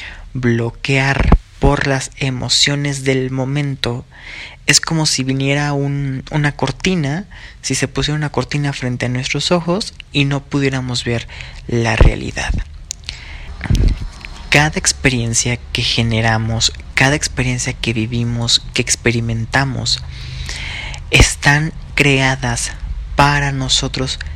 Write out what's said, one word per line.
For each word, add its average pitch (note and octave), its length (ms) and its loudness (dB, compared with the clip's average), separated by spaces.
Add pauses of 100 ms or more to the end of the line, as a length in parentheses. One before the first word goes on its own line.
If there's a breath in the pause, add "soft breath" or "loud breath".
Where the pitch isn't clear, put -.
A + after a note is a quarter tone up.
(340 loud breath)
bloquear B2+ 1040 2 (220)
por C#3+ 280 4
las C3+ 300 0
emociones C3+ 880 0
del C3 280 2
momento, C3 760 -2 (600 loud breath)
es D3 140 4
como D#3+ 260 0
si C3+ 180 0
viniera C#3 500 0
un, C#3 580 -2
una D3 220 2
cortina, E3 720 0 (360 loud breath)
si - 140 -2
se C3 120 0
pusiera C#3 280 -2
una D3+ 160 -2
cortina C#3+ 400 -2
frente B2 360 -4
a - 20 0
nuestros C3 420 -2
ojos F3 420 0 (180)
y C#3+ 140 2
no C#3 180 0
pudiéramos C3 600 -2
ver A#2 240 -2 (400 loud breath)
la A2+ 300 2
realidad. - 560 4 (2000 loud breath)
Cada D3+ 300 4
experiencia A#2+ 800 0 (160)
que - 80 0
generamos, A2+ 920 2 (220)
cada C3+ 220 4
experiencia B2+ 580 -2
que - 200 -2
vivimos, A#2 680 0 (100)
que - 80 0
experimentamos, A#2 1200 0 (1080 loud breath)
están D3 640 2 (200)
creadas C3 800 2 (460)
para C#3+ 340 4
nosotros C3+ 640 0 (180 loud breath)